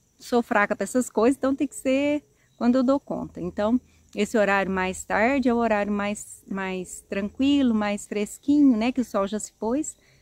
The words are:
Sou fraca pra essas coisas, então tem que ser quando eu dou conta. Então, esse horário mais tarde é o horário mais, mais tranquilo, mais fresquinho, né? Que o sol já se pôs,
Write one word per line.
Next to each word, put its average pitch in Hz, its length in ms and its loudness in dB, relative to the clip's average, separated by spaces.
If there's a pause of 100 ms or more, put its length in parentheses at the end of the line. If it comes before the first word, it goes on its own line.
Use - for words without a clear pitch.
(180)
Sou - 240 0
fraca 208 360 0
pra 202 80 -4
essas 247 240 -2
coisas, 240 260 2
então 269 180 -2
tem 277 140 -2
que - 80 -20
ser 285 480 0 (340)
quando 240 180 2
eu 262 80 2
dou 269 180 2
conta. - 400 -10
Então, 208 400 0 (340)
esse 208 220 0
horário 196 340 2
mais 185 320 -4
tarde 240 460 0
é 233 40 2
o 233 40 0
horário 208 340 0
mais, 208 580 -6
mais 190 600 -8
tranquilo, 254 680 0
mais 208 320 -2
fresquinho, 254 680 2
né? 233 140 0
Que 254 100 -2
o 226 40 -6
sol 196 220 -2
já 208 120 -6
se - 140 -12
pôs, 247 440 -4 (240)